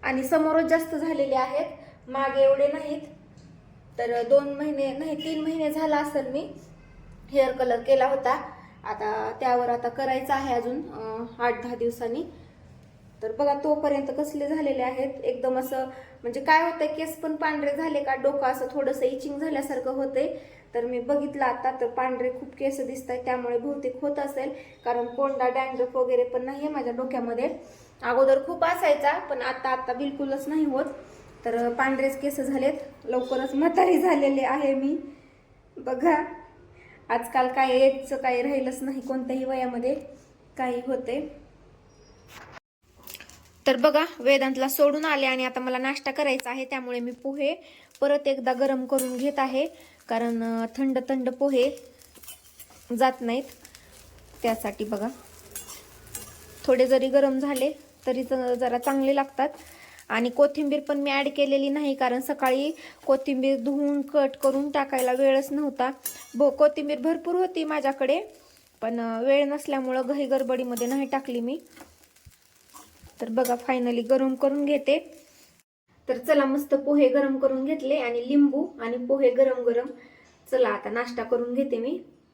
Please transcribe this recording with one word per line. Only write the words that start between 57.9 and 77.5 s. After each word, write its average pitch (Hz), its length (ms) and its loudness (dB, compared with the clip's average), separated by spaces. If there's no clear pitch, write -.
तरी 254 160 -2
ज-, 254 380 0
जरा 240 180 0
चांगले 269 360 2
लागतात. 277 340 0
आणि 233 220 0
कोथिंबीर 285 500 2
पण 294 180 -4
मी 285 120 -2
ॲड 277 260 2
केलेली 277 320 2
नाही, 277 260 0
कारण 254 260 0
सकाळी 277 520 0
कोथिंबीर 269 540 2
धुवून 285 420 0
कट 277 340 0
करून 277 340 0
टाकायला 269 420 0
वेळच 269 400 2
नव्हता. 277 380 -2
ब-, 277 140 4
कोथिंबीर 294 500 2
भरपूर 330 360 -2
होती 359 300 0
माझ्याकडे, 277 600 0
पण, 226 200 -4
अं, 226 240 -4
वेळ 277 200 4
नसल्यामुळं 269 640 -2
घाई 285 200 -2
गडबडीमध्ये 247 600 -2
नाही 269 200 -2
टाकली 269 340 -4
मी. 262 200 -4
तर 233 80 -6
बघा, 247 260 0
finally 240 420 0
गरम 262 240 2
करून 277 300 0
घेते. 285 640 0
तर 254 100 -2
चला, 285 260 4
मस्त 277 300 0
पोहे 294 340 6
गरम 269 300 2
करून 269 260 2